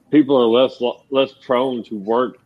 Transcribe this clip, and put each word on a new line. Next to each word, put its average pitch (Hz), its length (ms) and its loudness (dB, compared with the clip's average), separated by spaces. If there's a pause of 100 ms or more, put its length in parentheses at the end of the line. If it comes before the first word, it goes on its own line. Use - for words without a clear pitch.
(100)
people 143 260 2
are 123 100 4
less, 120 360 0 (280)
less 135 220 0 (120)
prone 123 400 -2
to 110 120 -12
work 113 500 -2